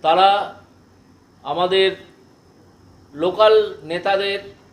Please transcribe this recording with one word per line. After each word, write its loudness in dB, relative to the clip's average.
তারা 2
আমাদের -2
লোকাল 2
নেতাদের -6